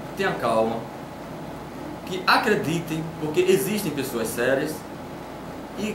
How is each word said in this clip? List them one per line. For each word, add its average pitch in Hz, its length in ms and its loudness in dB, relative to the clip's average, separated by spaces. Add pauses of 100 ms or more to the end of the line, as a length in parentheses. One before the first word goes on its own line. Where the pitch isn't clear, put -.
(180)
tenha 190 160 2
calma, 113 420 2 (1300)
que 180 220 -4
acreditem, 170 760 4 (200)
porque 156 180 2
existem 180 540 4
pessoas 123 340 0
sérias, 139 480 2 (1040)
e 214 160 -2